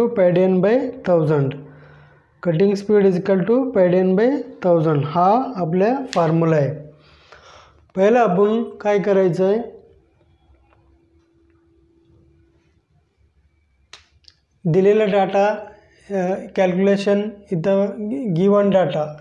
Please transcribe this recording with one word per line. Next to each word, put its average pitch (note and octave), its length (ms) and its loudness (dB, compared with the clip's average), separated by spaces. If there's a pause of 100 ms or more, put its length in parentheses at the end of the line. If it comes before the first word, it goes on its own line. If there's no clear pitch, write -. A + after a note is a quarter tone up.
(200)
paid F3 180 4
in F#3 240 2
by G#3+ 160 2 (300)
thousand. D3+ 420 2 (1000)
Cutting F3 240 2
speed G3+ 340 2
is F#3+ 80 4
equal F#3 360 0
to B3+ 220 0
paid F#3 320 2
in F#3 120 2
by A3+ 140 2 (360)
thousand D#3+ 380 2
हा G3+ 520 0
आपला F#3 400 0 (180)
फॉर्म्युला E3 420 0
आहे. - 360 -4 (1040)
पहिलं G#3 240 2
आपण G#3 440 0
काय G#3 360 -4
करायचं F#3+ 500 0
आहे? G#3+ 100 0 (4000)
दिलेला F#3+ 400 2
data, G3+ 500 0 (560)
अ, F#3 220 -4 (220)
calculation G3 640 0 (300)
इथं G3 340 0 (240)
गि-, A#3+ 240 -6
given G3+ 360 2
data, D#3 520 -2